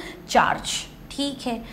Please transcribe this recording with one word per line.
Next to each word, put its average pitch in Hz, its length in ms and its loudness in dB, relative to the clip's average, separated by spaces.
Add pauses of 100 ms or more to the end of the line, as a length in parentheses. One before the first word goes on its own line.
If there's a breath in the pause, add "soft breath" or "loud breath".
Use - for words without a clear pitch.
(300 loud breath)
charge। - 460 4 (360)
ठीक 277 300 -2
है, 226 200 -2 (120)